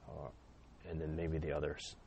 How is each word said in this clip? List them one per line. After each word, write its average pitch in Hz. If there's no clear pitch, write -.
uh, 71
and 80
then 78
maybe 80
the 76
others, -